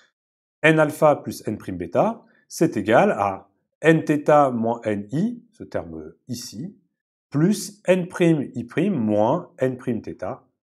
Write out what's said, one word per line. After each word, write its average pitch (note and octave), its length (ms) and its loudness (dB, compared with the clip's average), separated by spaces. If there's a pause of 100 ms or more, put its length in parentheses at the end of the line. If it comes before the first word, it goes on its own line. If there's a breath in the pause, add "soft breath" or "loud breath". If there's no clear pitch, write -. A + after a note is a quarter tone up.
(640 loud breath)
N D#3+ 180 6
alpha D3+ 340 4
plus - 320 -10
n G#2+ 100 -4
prime F#2+ 200 -10
bêta, C3+ 480 -2 (240 soft breath)
c'est - 280 -2
égal A#2+ 360 4
à G2+ 360 -4 (320)
n D#3 240 4
theta D3 460 4
moins A#2 320 -4
n G#2 300 -4
i, A3 280 -4 (120)
ce - 100 -18
terme E2 500 -10 (140)
ici, - 500 -12 (540)
plus F3 560 -2
n F3+ 220 2
prime E3 460 0
i A#2 100 -8
prime F#3+ 300 -4
moins A2+ 640 0
n C3 180 -2
prime A2+ 260 -6
theta, F#2+ 420 -12 (340)